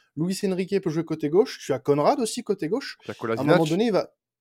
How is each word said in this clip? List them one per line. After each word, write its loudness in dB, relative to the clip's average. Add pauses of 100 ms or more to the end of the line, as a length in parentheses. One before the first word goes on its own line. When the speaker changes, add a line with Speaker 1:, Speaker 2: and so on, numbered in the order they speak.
(160)
Speaker 1:
Luis -2
Enrique 0
peut -2
jouer -2
côté -4
gauche, 2
tu -4
as -2
Conrad 2
aussi -4
côté -4
gauche. -6
Speaker 2:
Tu -10
as -6
Speaker 1:
À -8
un -4
moment 6
Speaker 2:
Kolasinac. 2
Speaker 1:
donné, 2
il 2
va, 0 (280)